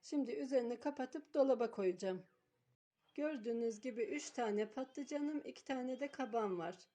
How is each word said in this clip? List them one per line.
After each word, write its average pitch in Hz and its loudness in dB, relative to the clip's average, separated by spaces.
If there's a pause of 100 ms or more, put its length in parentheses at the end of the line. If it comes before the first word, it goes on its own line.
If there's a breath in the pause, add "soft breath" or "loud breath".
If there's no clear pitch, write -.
Şimdi 269 0
üzerini 247 2
kapatıp 285 -4
dolaba 254 6
koyacağım. 185 0 (880)
Gördüğünüz 233 0
gibi 233 -2
üç 285 -4
tane 214 0
patlıcanım, 294 -4
iki - -12
tane 254 -2
de 277 -2
kabağım 220 0
var. 170 -4 (200)